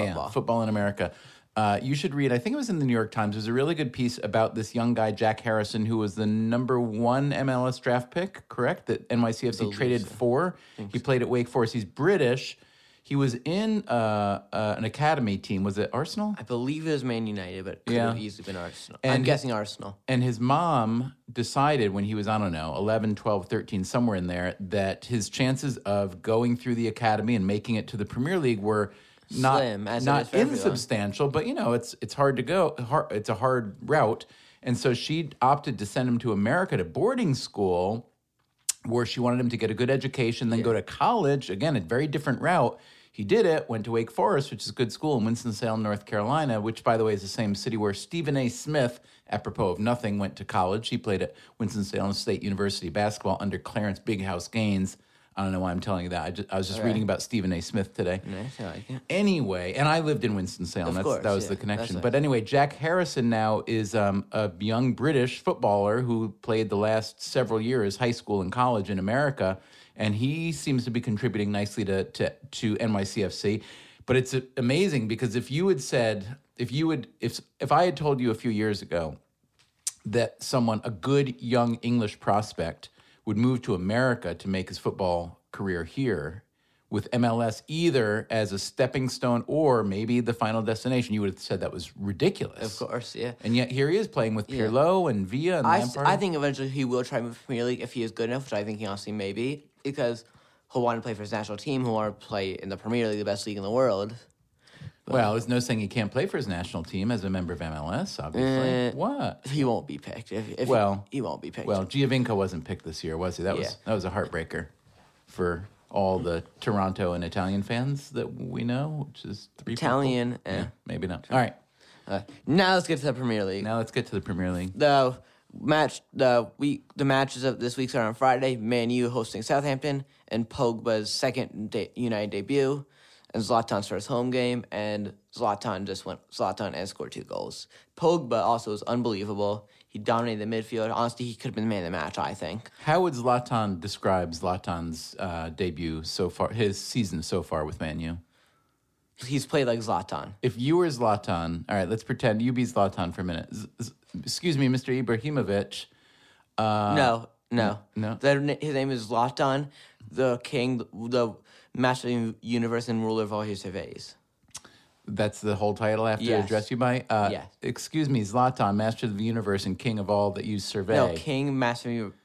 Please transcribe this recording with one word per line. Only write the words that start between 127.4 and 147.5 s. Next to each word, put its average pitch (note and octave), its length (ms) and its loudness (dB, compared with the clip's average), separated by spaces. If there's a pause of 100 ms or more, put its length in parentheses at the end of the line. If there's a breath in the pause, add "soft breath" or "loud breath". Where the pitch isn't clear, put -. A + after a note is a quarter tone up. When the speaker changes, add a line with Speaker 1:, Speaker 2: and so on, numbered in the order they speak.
Speaker 2:
of B2+ 160 0
this A#2+ 160 -2
week B2+ 200 -2
are B2 80 2
on A2 100 0
Friday. C3 420 2
Man A#2 360 2
U B2 180 2
hosting A2+ 320 -4
Southampton, C#3 640 0 (240 soft breath)
and A2+ 180 -2
Pogba's A2+ 640 0
second A#2 600 -2
de-, G#2+ 240 -4
United A2 340 -2
debut, C3+ 560 0 (480 soft breath)
and A2+ 100 0
Zlatan's A#2 460 0
first F#2+ 180 -4
home B2+ 240 0
game. B2 400 0
And G#2 400 -4 (240)
Zlatan G#2 500 -2
just F#2+ 200 -8
went, F#2 140 -8 (120)
Zlatan G2 420 -4
and F#2 140 -6
scored - 240 -10
two - 140 -12
goals. G1+ 420 -10 (300 soft breath)
Pogba C#3 440 2
also A2 300 2
was G#2 120 -6
unbelievable. G#2 840 -2 (200 soft breath)
He - 120 -14
dominated A2+ 500 0
the A2+ 60 0
midfield. A2 400 -2
Honestly, A#2+ 300 -2
he A#2 100 -8
could - 140 -6
have - 60 -8
been G#2+ 120 -2
man G#2 120 0
of E2+ 120 -4
the - 0 -
match, E2+ 260 -4
I D2+ 160 -2
think. F#2+ 360 -8 (160)
Speaker 1:
How E3 160 4
would F3 120 2
Zlatan A#2 680 0
describe F#2 500 0
Zlatan's, E2+ 880 -6
uh, E2 300 -6
debut D#2+ 540 -4
so F2+ 260 -2
far, F2+ 240 -2
his G#2 260 0
season F#2 440 -2
so F2 200 -2
far D#2 220 -2